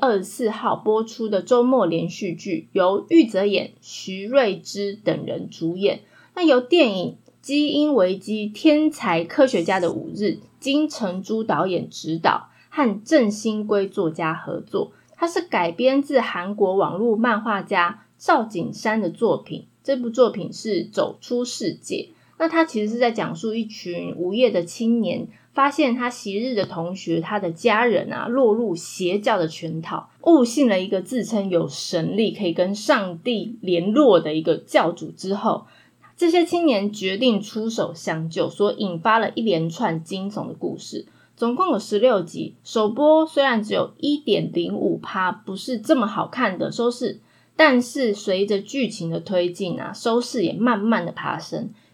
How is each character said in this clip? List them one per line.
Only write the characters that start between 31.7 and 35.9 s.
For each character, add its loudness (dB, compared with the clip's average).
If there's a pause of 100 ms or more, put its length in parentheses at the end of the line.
力 2
可 -6
以 0
跟 0
上 -2
帝 -4
联 0
络 8
的 -4
一 0
个 2
教 2
主 -10
之 -6
后， -2 (500)